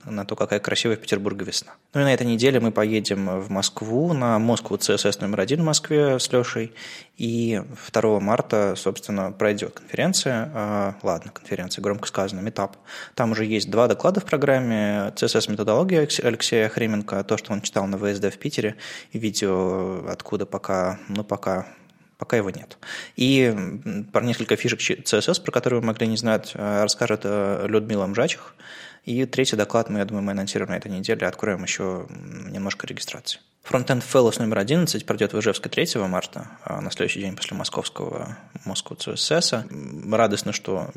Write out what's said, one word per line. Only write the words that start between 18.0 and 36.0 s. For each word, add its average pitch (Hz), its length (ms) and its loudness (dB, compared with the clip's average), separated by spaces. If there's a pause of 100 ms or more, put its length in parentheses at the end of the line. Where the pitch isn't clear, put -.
С 101 140 0
Д 98 100 2
в - 80 -10
Питере, 110 380 -2 (380)
и - 40 -4
видео 95 920 0
"Откуда 98 360 -6
пока, 95 640 -2
ну, 101 160 -4
пока, 98 420 -2 (540)
пока - 180 0
его 98 140 0
нет". - 260 -12 (380)
И, 131 300 6
м, 104 680 -2
про 110 100 2
несколько 117 340 0
фишек 117 240 0
ч-, - 240 -2
C - 140 2
S 107 120 2
S, 180 100 2
про - 120 -6
которые 123 280 2
вы 113 80 -2
могли 113 180 0
не 110 120 0
знать, 110 360 0
э, 104 300 0
расскажет, 107 400 0
э, 101 440 0
Людмила 107 380 2
Мжачих. 113 480 -2 (520)
И 127 200 0
третий 131 300 0
доклад 107 340 2
мы, 104 80 -2
я 101 80 0
думаю, 101 180 -4
мы 101 100 -2
анонсируем 98 360 -2
на 90 80 -4
этой 104 140 -8
неделе, 95 340 -2
откроем 90 380 -2
ещё, 92 440 -4
м, 92 440 -14
немножко 98 340 -6
регистрации. - 540 -10 (280)
Frontend 123 340 0
Fellows 120 380 4
номер 107 180 0
одиннадцать 139 480 2
пройдёт 104 280 0
в 107 60 0
Ижевске 104 300 0
третьего 127 380 0